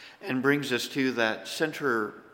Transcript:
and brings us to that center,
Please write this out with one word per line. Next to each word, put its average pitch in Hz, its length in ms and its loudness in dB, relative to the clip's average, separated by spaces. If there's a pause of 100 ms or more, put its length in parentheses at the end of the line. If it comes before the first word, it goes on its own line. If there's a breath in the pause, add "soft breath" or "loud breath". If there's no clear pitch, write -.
(240 loud breath)
and 131 180 -2
brings 139 320 4
us 117 140 -2
to 131 240 0
that 113 360 0
center, 131 680 -2 (180)